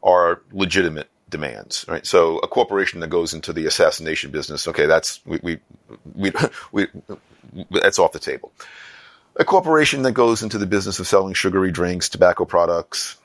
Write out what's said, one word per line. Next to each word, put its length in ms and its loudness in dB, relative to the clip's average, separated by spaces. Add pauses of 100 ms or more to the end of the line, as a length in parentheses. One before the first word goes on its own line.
are 400 4 (100)
legitimate 560 -2 (220)
demands, 580 -10
right? 160 -8
So 340 4
a 100 -4
corporation 520 -2
that 80 -8
goes 240 -2
into 200 -10
the 140 -4
assassination 640 0
business, 380 -8
okay, 180 2
that's, 380 2
we, 180 -8
we, 160 -6 (560)
we, 180 -2 (200)
<laughs> 200 -18
we, 140 0 (840)
that's 280 2
off 140 4
the 60 -12
table. 340 -10 (840)
A 80 2
corporation 580 2
that 100 2
goes 300 2
into 160 -6
the 80 -2
business 320 -2
of 80 -6
selling 280 2
sugary 360 0
drinks, 380 -2
tobacco 360 4
products 800 -2